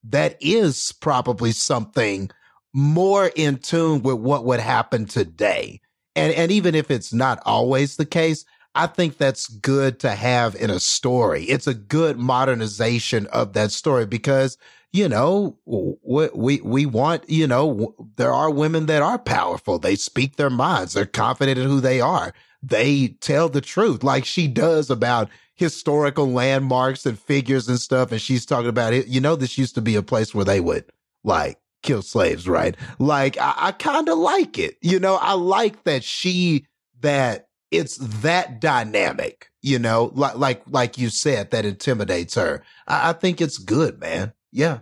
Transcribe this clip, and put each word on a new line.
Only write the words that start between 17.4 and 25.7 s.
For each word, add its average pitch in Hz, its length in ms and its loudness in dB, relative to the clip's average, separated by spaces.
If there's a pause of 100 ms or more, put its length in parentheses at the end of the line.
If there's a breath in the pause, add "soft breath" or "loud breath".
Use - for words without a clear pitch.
know, 131 220 2
w-, 110 260 -4 (220)
there 127 160 2
are 147 180 2
women 156 360 0
that 151 160 2
are 214 160 2
powerful. - 600 -2
They 95 180 0
speak - 400 -4
their 143 140 0
minds. 127 420 0
They're 98 140 -2
confident 127 520 0
in 131 100 0
who 139 120 2
they 127 200 2
are. 165 320 0 (280 soft breath)
They 135 600 2
tell 156 280 2
the 139 120 0
truth 190 420 0
like 131 220 2
she 175 240 -2
does 151 420 2
about 117 380 0 (260 soft breath)
historical 147 760 0